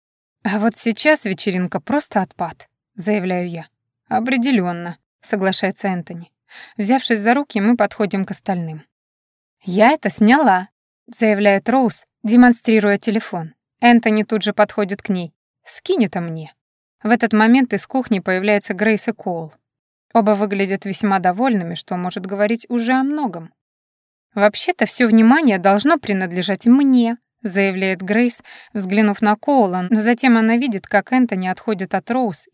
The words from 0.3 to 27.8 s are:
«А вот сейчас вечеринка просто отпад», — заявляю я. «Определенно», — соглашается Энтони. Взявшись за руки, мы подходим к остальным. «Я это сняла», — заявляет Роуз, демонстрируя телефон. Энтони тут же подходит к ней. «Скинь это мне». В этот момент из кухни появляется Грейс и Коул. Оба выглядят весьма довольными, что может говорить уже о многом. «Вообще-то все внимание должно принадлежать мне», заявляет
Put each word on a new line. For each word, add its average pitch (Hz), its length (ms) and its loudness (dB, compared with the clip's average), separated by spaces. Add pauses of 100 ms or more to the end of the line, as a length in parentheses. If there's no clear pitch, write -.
«А 208 160 -2
вот 214 180 -2
сейчас 302 480 -2
вечеринка 185 560 -4
просто - 420 -2
отпад», — - 460 -10 (260)
заявляю 180 540 -4
я. 170 180 -14 (420)
«Определенно», — 220 920 -2 (220)
соглашается 190 680 -2
Энтони. 170 420 -8 (460)
Взявшись 226 440 0
за 226 140 2
руки, 277 260 -4
мы 226 160 2
подходим 202 480 -2
к - 60 -8
остальным. 165 540 -6 (800)
«Я 196 280 4
это 302 200 -2
сняла», — 220 580 2 (380)
заявляет 202 640 0
Роуз, 247 360 0 (180)
демонстрируя 220 760 4
телефон. 196 560 -6 (260)
Энтони 233 420 4
тут 208 200 -2
же 208 100 -2
подходит 208 500 -2
к - 60 -18
ней. 180 240 -4 (320)
«Скинь - 400 -2
это 185 160 -4
мне». 160 340 -10 (480)
В 214 80 0
этот 233 220 0
момент 226 400 4
из 196 140 -4
кухни 240 340 -2
появляется 196 540 -2
Грейс 208 340 0
и 226 40 -2
Коул. 165 400 -8 (640)
Оба 214 140 4
выглядят 196 560 -2
весьма 196 320 -2
довольными, 185 560 -2
что 180 240 -8
может 180 260 -8
говорить 208 460 -4
уже 240 240 -2
о 262 80 0
многом. 247 500 -6 (840)
«Вообще-то 214 520 0
все 240 220 0
внимание 226 500 4
должно 202 400 2
принадлежать 185 680 -4
мне», 247 520 4 (240)
заявляет 190 580 -2